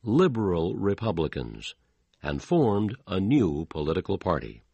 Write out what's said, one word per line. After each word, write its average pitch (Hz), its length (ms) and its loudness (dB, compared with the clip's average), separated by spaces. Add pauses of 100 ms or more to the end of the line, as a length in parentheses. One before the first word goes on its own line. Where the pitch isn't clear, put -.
Liberal 110 720 2
Republicans 82 960 -4 (480)
and 71 220 -4
formed 110 520 2 (120)
a 95 120 -2
new 95 480 2
political 87 520 -2
party. 57 420 -4 (120)